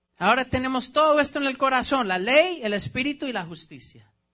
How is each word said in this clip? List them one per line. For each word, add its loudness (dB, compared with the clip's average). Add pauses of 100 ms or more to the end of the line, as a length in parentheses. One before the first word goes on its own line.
(160)
Ahora 2
tenemos -2
todo 4
esto -2
en -2
el -4
corazón, 0
la 0
ley, 2
el -2
espíritu -4
y -6
la -6
justicia. -18 (240)